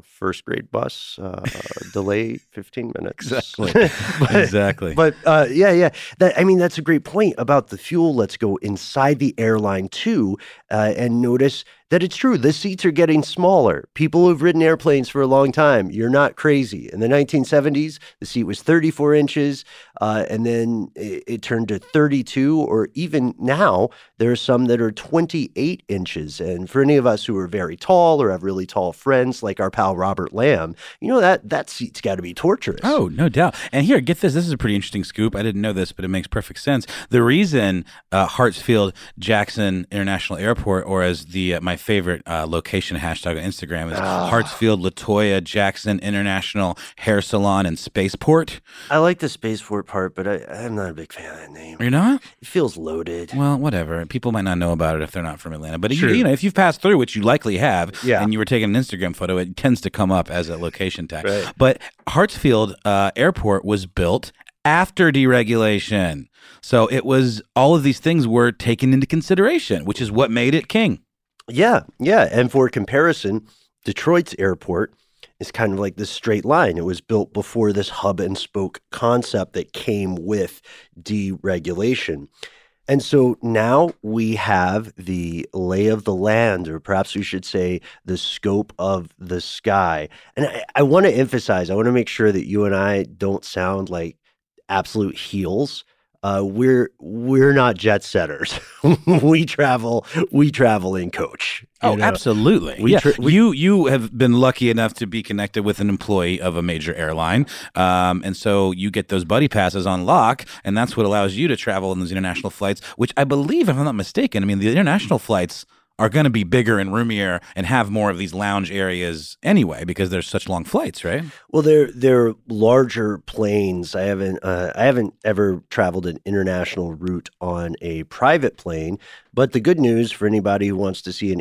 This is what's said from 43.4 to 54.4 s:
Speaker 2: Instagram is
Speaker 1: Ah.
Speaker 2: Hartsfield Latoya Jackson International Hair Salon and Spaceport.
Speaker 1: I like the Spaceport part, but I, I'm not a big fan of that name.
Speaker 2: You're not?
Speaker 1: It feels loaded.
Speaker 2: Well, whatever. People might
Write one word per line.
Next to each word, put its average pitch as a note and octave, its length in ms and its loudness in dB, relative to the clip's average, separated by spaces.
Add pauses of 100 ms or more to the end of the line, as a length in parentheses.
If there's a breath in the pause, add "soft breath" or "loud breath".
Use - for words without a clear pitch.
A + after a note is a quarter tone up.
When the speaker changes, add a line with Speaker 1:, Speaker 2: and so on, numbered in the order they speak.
Speaker 2:
Instagram E2 420 -8
is G2+ 80 -6
Speaker 1:
Ah. F#2 320 -4
Speaker 2:
Hartsfield A2 500 0
Latoya G2 600 0
Jackson G2 540 -2
International G2 800 -4 (180 loud breath)
Hair G#2 240 0
Salon G2 460 0
and D#2+ 120 -4
Spaceport. - 840 -2 (280 loud breath)
Speaker 1:
I D3 60 2
like F3 220 2
the D#3 100 -4
Spaceport G#2 580 -6
part, F#2 280 -4
but F#2 120 -6
I, G2+ 120 -2 (100)
I'm A2+ 260 -10
not G2+ 140 -6
a E2 60 -12
big D#2+ 180 -16
fan - 180 -18
of - 80 -18
that - 140 -20
name. D#2 260 -20
Speaker 2:
You're A#2+ 120 0
not? G#3+ 320 2 (180 loud breath)
Speaker 1:
It - 80 -20
feels C#3 300 -2
loaded. E2 580 -10
Speaker 2:
Well, C#3+ 220 0
whatever. E2+ 480 -4
People A#2+ 260 -4
might G#2+ 120 -2